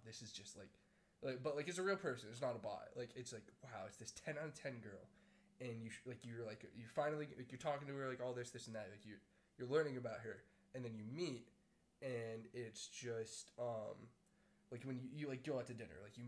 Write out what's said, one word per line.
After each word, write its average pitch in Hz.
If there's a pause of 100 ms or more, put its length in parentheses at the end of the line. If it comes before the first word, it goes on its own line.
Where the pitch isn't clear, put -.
this 113
is 107
just, -
like," 98 (520)
like, 131
but, 143
like, 151
it's 175
a 185
real 196
person, 123
it's 117
not 127
a 113
bot. 104
Like, 123
it's 123
like, 104 (160)
"Wow, 110
it's 101
this -
ten -
out 156
of 147
ten 127
girl," 98 (520)
and 113
you 113
sh-, -
like, 120
you're, 117
like, 107 (120)
you're 113
finally, 151
like, 123
you're 127
talking 143
to 139
her, 135
like, 127
all 127
this, 120
this, 120
and 113
that, 104
like, 107
you're, 104 (380)
you're 123
learning 143
about 117
her, 110 (320)
and 127
then 113
you 107
meet, 139 (540)
and 113
it's 113
just, 113
um, 117 (640)
like, 120
when 131
you, 127
you, 147
like, 127
go 139
out 120
to 123
dinner, 87
like, 104
you 120